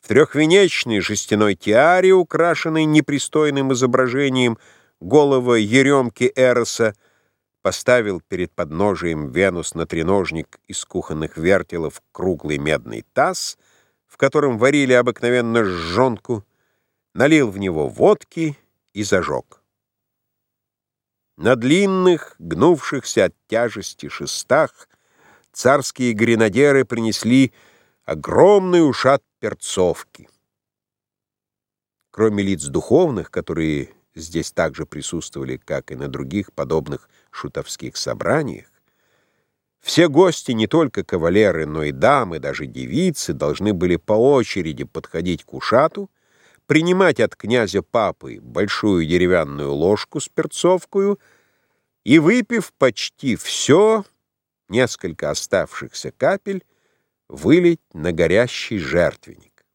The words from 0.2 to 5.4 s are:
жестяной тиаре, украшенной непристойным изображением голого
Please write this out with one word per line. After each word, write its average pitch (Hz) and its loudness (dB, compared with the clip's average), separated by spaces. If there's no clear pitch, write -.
жестяной 104 0
тиаре, 170 4
украшенной 160 0
непристойным 143 0
изображением 127 0
голого 127 2